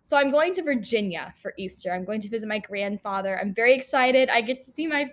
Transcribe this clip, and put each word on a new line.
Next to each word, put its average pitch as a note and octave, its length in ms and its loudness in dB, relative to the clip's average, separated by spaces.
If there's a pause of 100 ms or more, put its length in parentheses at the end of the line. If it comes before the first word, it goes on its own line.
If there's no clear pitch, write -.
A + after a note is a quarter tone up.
so - 160 2
I'm C#4 120 4
going D#4 260 4
to F#4 60 -4
Virginia G#3 760 -2
for - 200 -12
Easter. F#3 360 -6
I'm F#3 100 -4
going G#3+ 160 -4
to G3+ 80 -8
visit A3 220 -6
my G#3+ 100 -2
grandfather. G3 800 -4
I'm G3+ 140 -4
very A#3+ 200 6
excited. C4 540 4
I A#3 140 2
get B3+ 180 -4
to - 120 -20
see D#4 160 -6
my D4 260 0